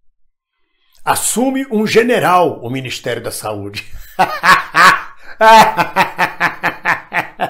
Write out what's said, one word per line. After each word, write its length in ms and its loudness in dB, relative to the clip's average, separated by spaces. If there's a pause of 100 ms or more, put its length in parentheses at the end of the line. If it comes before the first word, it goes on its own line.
(1040)
Assume 680 -2
um 160 0
general 760 2
o 60 -8
Ministério 540 -6
da 80 -10
Saúde. 640 -10
<laughs> 40 -10 (3500)